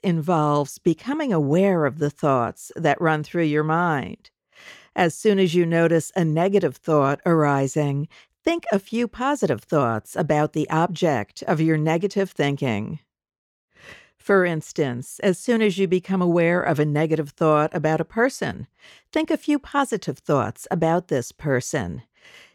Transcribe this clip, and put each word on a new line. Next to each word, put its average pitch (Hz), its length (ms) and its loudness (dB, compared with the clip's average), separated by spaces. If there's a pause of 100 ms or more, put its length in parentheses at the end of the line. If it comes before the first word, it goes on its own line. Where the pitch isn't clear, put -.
involves 151 760 0
becoming 269 540 -2
aware 165 540 2
of 139 120 -4
the 147 120 -2
thoughts 127 680 -2
that 156 240 0
run 156 240 0
through 170 200 -2
your 151 200 0
mind. 156 680 -2 (640)
As 175 200 2
soon 202 260 2
as 175 160 2
you 175 100 4
notice 165 480 2
a 180 100 0
negative 165 520 0
thought 143 500 0
arising, 143 800 0 (380)
think 339 260 -2
a 202 80 2
few 226 300 -4
positive 240 540 -2
thoughts 117 520 -2
about 151 380 0
the 151 160 -2
object 160 760 -2
of 160 180 0
your 160 160 2
negative 170 520 0
thinking. 139 680 -2 (1200)
For 196 260 2
instance, 147 760 -4
as 185 180 0
soon 226 240 0
as 190 160 2
you 190 100 2
become 185 320 0
aware 175 400 2
of 151 180 0
a 147 60 2
negative 151 460 0
thought 156 440 2
about 156 280 0
a - 20 -12
person, 226 600 -4 (440)
think 311 200 -2
a 320 80 0
few 294 200 -2
positive 247 600 -4
thoughts 127 520 -2
about 165 380 0
this 131 240 -2
person. 123 720 -4 (520)